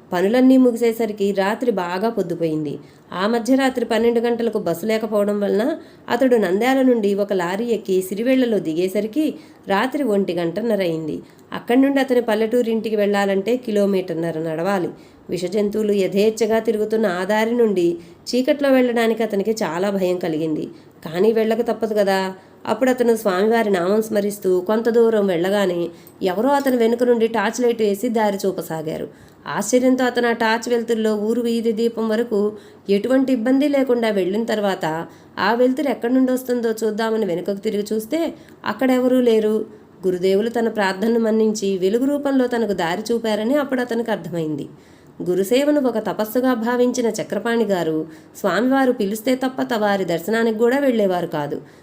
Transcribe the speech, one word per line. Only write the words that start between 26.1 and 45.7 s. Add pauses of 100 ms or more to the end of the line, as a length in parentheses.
ఎవరో
అతని
వెనుక
నుండి
టార్చ్
లైట్
వేసి
దారి
చూపసాగారు. (400)
ఆశ్చర్యంతో
అతను
ఆ
టార్చ్
వెలుతురులో
ఊరు
వీధి
దీపం
వరకు (360)
ఎటువంటి
ఇబ్బంది
లేకుండా
వెళ్ళిన
తర్వాత, (320)
ఆ
వెలుతురు
ఎక్కడి
నుండి
వస్తుందో (100)
చూద్దామని
వెనుకకు
తిరిగి (100)
చూస్తే, (320)
అక్కడెవరూ
లేరు. (420)
గురుదేవులు
తన
ప్రార్థనను
మన్నించి
వెలుగు
రూపంలో
తనకు
దారి (100)
చూపారని
అప్పుడు
అతనికి
అర్థమైంది. (540)
గురుసేవను